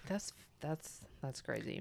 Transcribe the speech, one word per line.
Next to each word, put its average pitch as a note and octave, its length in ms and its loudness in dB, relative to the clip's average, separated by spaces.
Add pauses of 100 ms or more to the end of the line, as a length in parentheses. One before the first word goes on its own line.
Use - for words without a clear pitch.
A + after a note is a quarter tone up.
that's, G3+ 240 2 (280)
that's, - 420 0 (200)
that's C3+ 180 -2
crazy. - 400 2